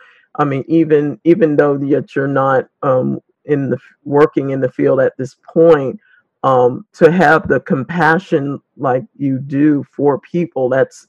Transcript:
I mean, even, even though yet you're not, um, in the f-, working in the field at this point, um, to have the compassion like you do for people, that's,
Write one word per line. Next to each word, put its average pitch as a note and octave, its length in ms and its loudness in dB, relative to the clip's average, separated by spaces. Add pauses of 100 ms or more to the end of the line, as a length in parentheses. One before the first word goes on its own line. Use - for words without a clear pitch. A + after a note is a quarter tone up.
(360)
I D3+ 80 -2
mean, C3+ 240 -4
even, D3+ 560 0
even D#3+ 320 2
though C#3+ 220 2
yet C#3 380 -4
you're C#3 120 -2
not, C3+ 400 0 (140)
um, C3+ 380 -2 (260)
in C#3 240 -2
the B2+ 80 -2
f-, - 260 -20
working C#3+ 480 2
in C3+ 80 -6
the C3 100 -4
field C#3 300 -2
at B2+ 180 -2
this C3 180 -10 (160)
point, D#3 480 2 (440)
um, B2+ 500 0
to D#3+ 180 4
have D#3+ 380 2
the C3+ 100 0
compassion D#3 1000 -2 (160)
like C3 260 -2 (140)
you C3+ 220 -4
do C#3+ 520 0
for C#3 280 0
people, D#3+ 500 -6
that's, C3 400 -2